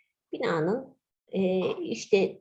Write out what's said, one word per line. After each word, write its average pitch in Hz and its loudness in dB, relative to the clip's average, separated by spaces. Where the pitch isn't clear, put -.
binanın, 185 -2
e, 185 0
işte - 0